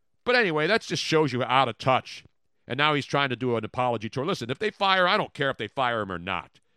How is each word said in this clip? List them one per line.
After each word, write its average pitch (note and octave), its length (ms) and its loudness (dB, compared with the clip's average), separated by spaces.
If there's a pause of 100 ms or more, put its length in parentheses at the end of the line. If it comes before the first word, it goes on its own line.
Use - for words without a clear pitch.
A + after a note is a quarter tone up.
(240)
But B3+ 120 2
anyway, E3 320 2
that G#3+ 140 2
just - 220 -6
shows D#3 300 2
you B2 100 0
out B2 260 2
of - 80 -6
touch. - 460 0 (440)
And B2 100 -6
now D3+ 160 2
he's C#3+ 120 -2
trying C#3 240 0
to B2 60 -4
do A#2+ 200 0
an A2 80 -2
apology A#2 460 -2
tour. B2+ 160 -6
Listen, C3+ 240 -4
if C3+ 100 -6
they G#3+ 120 -2
fire, F#3+ 360 2
I G3+ 100 2
don't D3 160 -4
care C#3 160 -2
if B2 80 -4
they G#2+ 100 -6
fire A#2+ 340 -2
him F#2+ 100 -4
or F2 80 -6
not. F2+ 400 -8 (180)